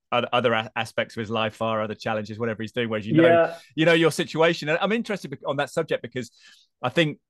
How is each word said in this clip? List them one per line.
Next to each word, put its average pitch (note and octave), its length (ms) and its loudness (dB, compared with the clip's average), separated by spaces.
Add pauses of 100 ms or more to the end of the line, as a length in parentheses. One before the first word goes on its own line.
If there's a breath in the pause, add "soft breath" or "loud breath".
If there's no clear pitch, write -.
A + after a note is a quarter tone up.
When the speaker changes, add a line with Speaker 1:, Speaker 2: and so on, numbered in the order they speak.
(100)
Speaker 1:
other, A#2+ 220 0
other A#2+ 220 4
a-, A2+ 220 -2
aspects A#2 400 -4
of A#2 40 -8
his G#2+ 100 -6
life A2 300 -4
are, A2+ 220 -2
other G#2+ 120 -6
challenges, G#2+ 440 -6
whatever A2+ 240 -4
he's G#2+ 100 -10
doing. A#2 160 -4
Whereas G#2+ 180 -4
you A2 60 -4
know, D#3+ 120 6
Speaker 2:
Yeah. E3 300 4 (200 loud breath)
Speaker 1:
you D#3 100 0
know E3+ 80 6
your E3 180 6
situation. D#3+ 600 0
And E3 100 0
I'm F#3+ 120 0
interested G#3+ 380 -6
bec-, - 160 -14
on C#3 120 -2
that C#3+ 100 -2
subject D3+ 340 -4
because B2 280 -10 (520 soft breath)
I B2 60 -2
think D3+ 300 0 (120)